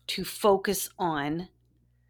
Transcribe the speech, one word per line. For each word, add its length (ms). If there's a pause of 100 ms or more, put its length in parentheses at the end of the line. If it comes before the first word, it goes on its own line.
to 180
focus 640 (100)
on 500 (600)